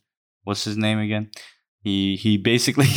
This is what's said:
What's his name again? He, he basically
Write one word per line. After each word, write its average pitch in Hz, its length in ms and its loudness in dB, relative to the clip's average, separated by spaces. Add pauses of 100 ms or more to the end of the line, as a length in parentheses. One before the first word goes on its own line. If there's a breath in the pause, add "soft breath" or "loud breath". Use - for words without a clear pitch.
(440)
What's 101 220 -4
his 107 100 -4
name 107 240 0
again? 107 300 -4 (520 loud breath)
He, 98 360 0
he 107 200 2
basically 120 600 2